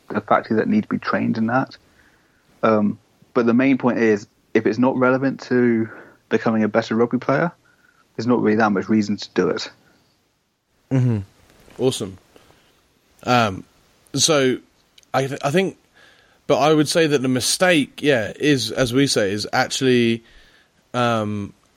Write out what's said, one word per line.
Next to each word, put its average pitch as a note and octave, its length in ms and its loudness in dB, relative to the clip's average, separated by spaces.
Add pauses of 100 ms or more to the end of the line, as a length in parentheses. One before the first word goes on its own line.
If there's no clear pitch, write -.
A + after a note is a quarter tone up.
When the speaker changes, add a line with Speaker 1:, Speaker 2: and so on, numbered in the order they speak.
Speaker 1:
the G#2+ 120 -4
factors - 340 -2
that - 140 0
need G#2 140 2
to - 40 -14
be G#2 100 -4
trained A2+ 400 -4
in A2+ 100 -2
that. B2+ 280 -4 (880)
Um, G#2+ 340 2 (360)
but A#2+ 120 2
the A#2 80 4
main C3 240 2
point A#2+ 220 -2
is, G#2+ 280 2 (260)
if G#2+ 120 2
it's G#2+ 140 0
not B2+ 160 2
relevant B2+ 460 0
to A#2 480 0 (400)
becoming A2 340 0
a G#2+ 60 0
better A2+ 260 -2
rugby A#2 220 0
player, D3 340 -2 (640)
there's A2+ 120 -6
not A#2+ 140 2
really G#2+ 140 2
that G#2+ 160 2
much F#2+ 160 -2
reason G#2+ 300 0
to - 180 -14
do F2+ 140 2
it. - 200 -6 (1200)
Speaker 2:
Mm-hmm. B2+ 280 2 (640)
Awesome. G#2+ 340 -4 (1040)
Um, A2 420 0 (480)
so C3+ 440 2 (560)
I C3+ 140 -2
th-, C3+ 160 -10
I C#3+ 80 -2
think, F3+ 260 -2 (720)
but B2+ 120 2
I D3+ 140 4
would D3+ 140 4
say E3 200 2
that C#3+ 140 2
the C3 60 -2
mistake, C#3 720 0
yeah, A#2 380 0
is, A#2+ 320 0
as A#2+ 220 -2
we C#3 120 4
say, G#2+ 280 0
is G#2 180 -6
actually, A#2+ 720 0 (720)
um, G#2+ 600 -2 (240)